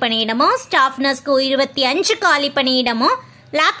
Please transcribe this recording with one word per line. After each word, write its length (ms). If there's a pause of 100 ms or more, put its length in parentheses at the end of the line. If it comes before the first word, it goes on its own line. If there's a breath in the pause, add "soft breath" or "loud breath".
பணியிடமும், 500 (120)
ஸ்டாஃப் 420
நர்ஸ்க்கு 400
இருபத்தி 360 (100)
அஞ்சு 240 (100)
காலி 320
பணியிடமும், 580 (440 loud breath)
லேப் 200